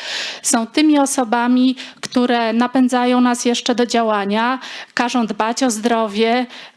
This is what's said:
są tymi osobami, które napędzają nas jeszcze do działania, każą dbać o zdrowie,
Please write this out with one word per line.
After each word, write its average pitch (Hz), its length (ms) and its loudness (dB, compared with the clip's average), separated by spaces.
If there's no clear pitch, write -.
są 226 260 0
tymi 302 320 4
osobami, 254 760 2
które 240 520 0
napędzają 247 680 2
nas 247 240 0
jeszcze 240 300 0
do 240 100 0
działania, 220 760 0
każą 240 340 0
dbać 220 360 -2
o 247 80 2
zdrowie, 226 760 0